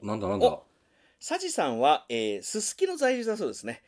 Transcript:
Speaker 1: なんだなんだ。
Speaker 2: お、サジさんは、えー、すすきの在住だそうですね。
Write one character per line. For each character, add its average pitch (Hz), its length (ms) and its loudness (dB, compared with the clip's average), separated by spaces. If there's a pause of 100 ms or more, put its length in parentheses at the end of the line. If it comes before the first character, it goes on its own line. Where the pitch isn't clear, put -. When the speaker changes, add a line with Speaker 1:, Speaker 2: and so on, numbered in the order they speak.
Speaker 1:
な 104 140 -2
ん 110 40 -4
だ 98 80 -2
な 101 100 2
ん - 20 2
だ。 - 60 6
Speaker 2:
お、 - 180 2 (560)
サ - 180 -4
ジ 370 120 -6
さ 170 180 0
ん 113 100 -2
は、 143 300 4
え 110 300 0
ー、 - 40 -10
す 214 200 -6
す - 120 -4
き 370 120 -2
の 359 100 -4
在 262 200 2
住 240 100 -4
だ 220 100 0
そ 214 80 -4
う 135 40 0
で 101 60 -4
す - 120 -12
ね。 117 220 -8